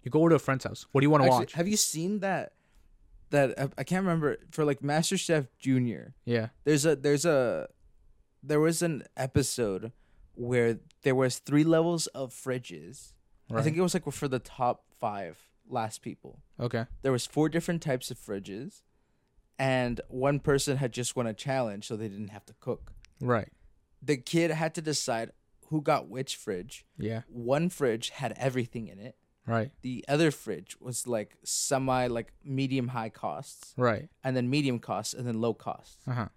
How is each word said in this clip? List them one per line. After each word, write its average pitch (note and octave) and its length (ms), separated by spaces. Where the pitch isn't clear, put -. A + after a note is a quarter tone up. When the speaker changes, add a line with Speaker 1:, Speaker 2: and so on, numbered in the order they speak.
Speaker 1:
you B2+ 80
go D#3 180
to E3 60
a C#3 40
friend's C3+ 260
house. - 280
What C3+ 100
do - 20
you D3 60
wanna C#3+ 140
Speaker 2:
Actually, B2+ 160
Speaker 1:
watch? - 120
Speaker 2:
have E3+ 160
you G#3+ 80
seen F#3+ 440
that, F3+ 340
that, C#3 280
uh, C#3 180
I C3+ 80
can't F#3 200
remember, E3 340
for, D#3 140
like, C#3+ 160
MasterChef D#3 680
Junior, B2 560
Speaker 1:
Yeah. A#2 240
Speaker 2:
there's D3 220
a, D#3+ 100
there's C#3+ 300
a, B2 420
there D3+ 180
was E3 220
an D#3+ 200
episode A#2 760
where A#2+ 440
there C3+ 140
was C3 240
three D3 240
levels E3 440
of C3 240
fridges. A#2 800
I A#2 120
think D3+ 120
Speaker 1:
Right. E3 40
Speaker 2:
it - 20
was, F3+ 140
like, F3+ 180
for D3 160
the C3 100
top - 460
five G2+ 380
last A2 340
people. - 400
Speaker 1:
Okay. A#2 260
Speaker 2:
There C3+ 80
was B2 160
four D#3 220
different E3 340
types C3 300
of B2+ 60
fridges, G#2 640
and B2+ 500
one C3+ 300
person C#3 380
had C3 160
just - 240
won B2 100
a A2 80
challenge, A#2 540
so A2+ 80
they A2 120
didn't G2+ 200
have G2+ 180
to - 140
cook. - 320
Speaker 1:
Right. B2 280
Speaker 2:
The C#3 140
kid E3 360
had D#3 240
to E3+ 60
decide B2+ 500
who D#3 140
got C#3+ 260
which B2+ 280
fridge. - 500
Speaker 1:
Yeah. A2 300
Speaker 2:
One B2 420
fridge A#2+ 400
had - 260
everything B2 500
in G2 140
it. A#2+ 160
Speaker 1:
Right. A2+ 240
Speaker 2:
The B2+ 260
other D3+ 220
fridge G2 500
was, B2 280
like, A2 340
semi, C3 680
like, A#2 240
medium C3+ 440
high A#2 200
costs. - 680
Speaker 1:
Right. B2 320
Speaker 2:
And C3 140
then B2 140
medium C3+ 280
costs, G#2+ 360
and A#2+ 120
then A2+ 140
low A2+ 140
costs. - 520
Speaker 1:
Uh-huh. B2 300